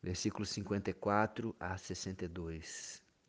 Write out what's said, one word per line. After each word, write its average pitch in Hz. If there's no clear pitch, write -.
Versículo 101
cinquenta 101
e 90
quatro 107
a 92
sessenta 92
e 87
dois, 82